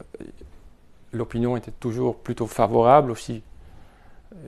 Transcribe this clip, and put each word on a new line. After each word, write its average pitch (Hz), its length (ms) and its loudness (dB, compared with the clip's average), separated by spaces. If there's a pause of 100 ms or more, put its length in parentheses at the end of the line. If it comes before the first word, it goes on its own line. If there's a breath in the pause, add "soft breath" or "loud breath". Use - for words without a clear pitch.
(200)
euh, - 40 -14 (880)
l'opinion 117 440 -2
était 113 140 -10
toujours 120 460 -4
plutôt 120 320 -6
favorable 117 640 4
aussi. 110 320 -10 (1040 soft breath)